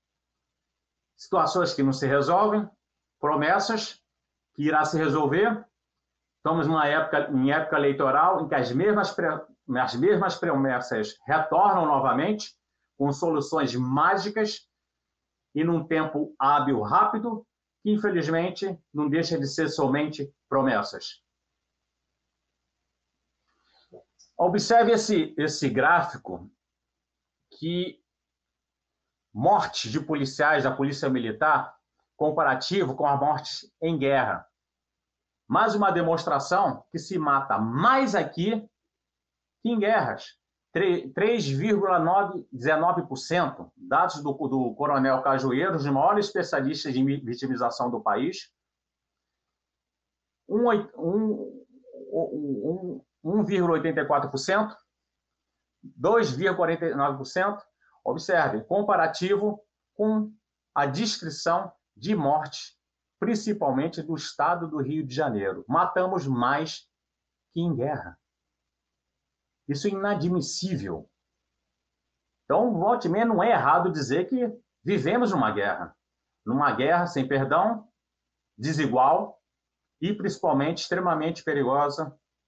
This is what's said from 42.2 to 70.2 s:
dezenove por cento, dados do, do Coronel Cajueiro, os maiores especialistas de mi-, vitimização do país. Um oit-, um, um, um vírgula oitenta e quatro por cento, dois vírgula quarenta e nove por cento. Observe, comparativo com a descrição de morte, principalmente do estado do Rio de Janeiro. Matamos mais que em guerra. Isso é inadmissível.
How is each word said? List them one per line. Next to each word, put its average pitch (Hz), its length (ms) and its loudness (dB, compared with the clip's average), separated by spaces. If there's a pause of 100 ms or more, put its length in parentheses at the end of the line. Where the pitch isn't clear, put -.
dezenove 156 540 2
por 135 100 -8
cento, 160 580 -4
dados 151 480 0
do, 143 100 -4
do 131 420 -2
Coronel 135 480 2
Cajueiro, 135 540 0
os 139 100 -2
maiores 175 400 2
especialistas 147 640 -2
de 127 100 2
mi-, 139 180 0
vitimização 123 720 -4
do 113 100 -4
país. 113 520 -2 (2000)
Um 226 180 0
oit-, 214 300 0
um, 208 720 -4 (460)
um, 160 920 -6 (200)
um 202 200 0
vírgula 175 300 0
oitenta 156 260 -2
e 143 60 -2
quatro 143 240 0
por 139 80 -6
cento, 208 380 -2 (1080)
dois 185 480 0
vírgula 175 260 -2
quarenta 165 300 0
e 147 80 -2
nove 139 220 0
por 135 80 -8
cento. 202 400 -4 (400)
Observe, 160 600 0
comparativo 202 1000 0 (300)
com 214 380 0 (420)
a 143 120 2
descrição 165 840 -4 (240)
de 147 180 -2
morte, 151 640 -2 (400)
principalmente 165 840 -2
do 160 120 -6
estado 165 540 -2
do 151 100 -6
Rio 143 260 -4
de 127 100 -10
Janeiro. 104 520 -2
Matamos 180 600 0
mais 135 640 -2 (640)
que 165 80 -4
em 170 140 0
guerra. 131 440 -6 (1500)
Isso 139 180 -4
é 208 40 2
inadmissível. 175 1200 -4 (1300)